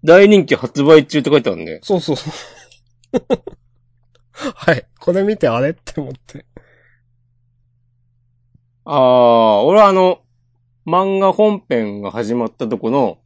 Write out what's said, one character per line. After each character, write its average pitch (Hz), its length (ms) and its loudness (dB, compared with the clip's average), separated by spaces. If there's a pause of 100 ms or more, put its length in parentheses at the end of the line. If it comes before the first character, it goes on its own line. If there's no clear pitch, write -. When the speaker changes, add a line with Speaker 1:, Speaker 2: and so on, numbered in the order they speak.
Speaker 1:
大 185 260 6
人 202 180 4
気 - 100 -2
発 - 260 -6
売 147 240 6
中 151 140 -4
っ - 20 -6
て 139 80 -2
書 147 80 2
い 123 40 -2
て 113 80 -4
あ 95 40 -4
る 82 100 -12
ね。 80 180 -14
Speaker 2:
そ 196 160 -4
う - 20 -4
そ 160 140 -6
う - 20 -12
そ - 140 -12
う。 - 20 -16 (2000)
<laughs> - 0 -
は - 400 -6
い。 120 140 -6 (120)
こ - 140 -4
れ 190 100 -2
見 208 160 -4
て、 147 100 -2
あ 117 120 -2
れ？ 139 100 -4
っ 170 40 -8
て - 260 -14
思 135 100 -12
っ - 40 -14
て。 - 320 -20 (2500)
Speaker 1:
あ 143 140 -4
ー、 117 640 4
俺 175 180 2
は 202 80 6
あ 190 40 2
の、 185 300 0 (640)
漫 190 320 -2
画 190 140 0
本 208 360 0
編 104 340 -6
が 98 80 -10
始 110 240 -6
ま 120 120 -4
っ 110 40 -8
た - 160 -10
と 110 120 -6
こ 113 120 -6
の 120 360 -2